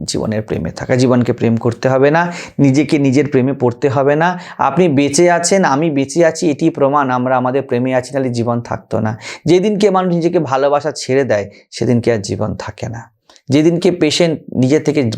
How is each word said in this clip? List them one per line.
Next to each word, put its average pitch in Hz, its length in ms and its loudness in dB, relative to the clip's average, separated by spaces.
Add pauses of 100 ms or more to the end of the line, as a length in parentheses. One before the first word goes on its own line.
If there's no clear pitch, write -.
জীবনের - 380 -4
প্রেমে - 280 -6
থাকা। - 260 -2
জীবনকে 123 360 2
প্রেম 117 240 0
করতে 117 320 -2
হবে 135 220 4
না, 175 220 0 (260)
নিজেকে 139 400 2
নিজের 139 320 2
প্রেমে 131 220 2
পড়তে 123 360 0
হবে 139 280 2
না। 175 220 0 (200)
আপনি 170 300 2
বেঁচে 143 420 2
আছেন, 175 340 2
আমি 151 260 0
বেঁচে 139 360 0
আছি, 160 240 0
এটি 160 200 0
প্রমাণ 135 400 0
আমরা 127 260 0
আমাদের 127 260 0
প্রেমে 131 320 -2
আছি, 127 200 -4
নাহলে 131 160 -2
জীবন 120 300 -2
থাকতো - 400 -6
না। 110 180 -4 (260)
যেদিনকে 190 460 2
মানুষ 185 240 0
নিজেকে 170 240 0
ভালোবাসা 143 580 0
ছেড়ে 135 280 0
দেয়, 104 260 -2 (200)
সেদিনকে 120 420 0
আর 110 60 0
জীবন 104 380 -6
থাকে - 320 -10
না। 113 240 -14 (360)
যেদিনকে 165 440 2
পেশেন্ট 156 480 0 (160)
নিজে 131 240 2
থেকে 139 380 0